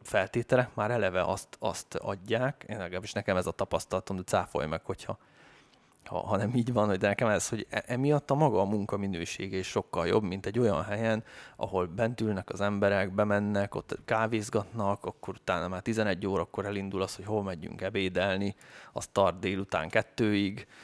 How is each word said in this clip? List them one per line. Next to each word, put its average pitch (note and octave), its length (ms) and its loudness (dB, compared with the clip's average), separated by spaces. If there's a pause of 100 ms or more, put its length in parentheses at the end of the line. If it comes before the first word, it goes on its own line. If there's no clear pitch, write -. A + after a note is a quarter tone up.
feltételek A#2+ 720 2
már G#2+ 160 -2
eleve F#2 340 2
azt, - 340 -2
azt - 360 -4
adják, A2+ 720 -2
én A2 100 -6
legalábbis F2+ 340 -6
nekem G2+ 240 0
ez F#2 100 0
a E2+ 40 0
tapasztalatom, - 680 -2
de F#2 60 -4
cáfolj F2 440 0
meg, D#2+ 180 -4
hogyha, - 340 -8 (840)
ha, - 140 -6
ha G2+ 180 0
nem A2 180 0
így B2 180 2
van, G#2+ 160 4
hogy F#2+ 100 2
de G2+ 80 2
nekem G2+ 220 2
ez, G2 200 2
hogy G#2+ 220 -4
e-, - 160 -4
emiatt C#3 440 2
a C3+ 40 4
maga B2 260 4
a G2 40 4
munka G#2 320 0
minősége F#2+ 600 -4
is F#2 100 -2
sokkal F2 400 -2
jobb, G2+ 160 4
mint F#2+ 240 -4
egy G#2 120 -2
olyan F#2+ 260 4
helyen, A2 400 0 (320)
ahol F#2 300 0
bent A2+ 340 -2
ülnek G#2 300 0
az - 100 -8
emberek, G2+ 540 2
bemennek, G#2 600 2
ott - 300 -6
kávézgatnak, A2 1000 0
akkor - 360 -8
utána F2+ 280 -2
már F#2 140 -6
tizenegy G#2 440 0
órakor F#2+ 400 -2
elindul G2 360 -2
az, - 140 -2
hogy G2 80 -14
hol G#2+ 180 0
megyünk E2+ 380 -8
ebédelni, F#2+ 720 0 (380)
az - 200 -6
tart F#2 260 4
délután F#2 500 -2
kettőig, G#2 800 0 (180)